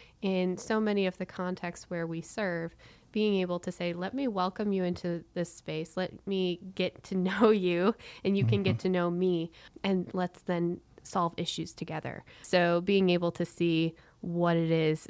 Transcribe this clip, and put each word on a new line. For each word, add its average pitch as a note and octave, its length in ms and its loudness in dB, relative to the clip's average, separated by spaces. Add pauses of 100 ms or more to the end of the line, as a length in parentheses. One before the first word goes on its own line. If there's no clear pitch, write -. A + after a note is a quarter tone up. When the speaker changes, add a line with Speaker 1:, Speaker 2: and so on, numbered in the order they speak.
(220)
Speaker 1:
in F#3 340 0
so A3 240 -2
many G3+ 260 2
of F3+ 120 -4
the F#3 80 -6
contexts F3+ 640 -6
where E3+ 160 -4
we E3 160 -6
serve. E3+ 520 -4 (380)
Being G#3+ 280 2
able F3+ 200 0
to F3+ 120 -6
say, F3 200 -4
"Let F3+ 220 -6
me C4+ 140 -2
welcome G3 440 -2
you F#3 120 2
into F3 400 -2 (100)
this E3+ 180 -4
space. D#3 440 -8
Let F#3 160 -4 (160)
me F#3 320 0 (160)
get - 280 -4
to - 120 -6
<laughs> F#3 120 2
know G3+ 220 6
you, F3+ 440 2 (300)
and G3 140 2
you G3+ 60 2
can G3 180 4
get F#3+ 140 2
Speaker 2:
Mm-hmm. - 60 -8
Speaker 1:
to F#3+ 60 0
know F3 220 2
me, F3 400 0 (320)
and F#3+ 320 0
let's F3+ 280 -4
then F3 380 -2 (220)
solve F3 340 -2
issues E3 360 -6
together." - 500 -8 (200)
So E3+ 400 4
being F#3+ 280 4
able F3 220 2
to F3 120 -2
see E3 520 0 (240)
what E3+ 360 2
it E3 140 2
is D#3+ 400 2